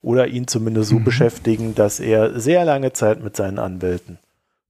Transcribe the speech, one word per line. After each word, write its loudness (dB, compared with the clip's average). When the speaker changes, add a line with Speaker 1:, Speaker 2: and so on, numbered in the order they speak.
Speaker 1:
Oder 2
ihn -6
zumindest -2
so 4
Speaker 2:
Mhm. -2
Speaker 1:
beschäftigen, 0
dass 0
er 2
sehr 2
lange 0
Zeit 0
mit -10
seinen -4
Anwälten -6